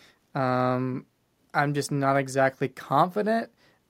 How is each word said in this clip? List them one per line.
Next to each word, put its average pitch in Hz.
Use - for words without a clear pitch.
Um, 127
I'm 147
just 139
not 139
exactly 135
confident. 196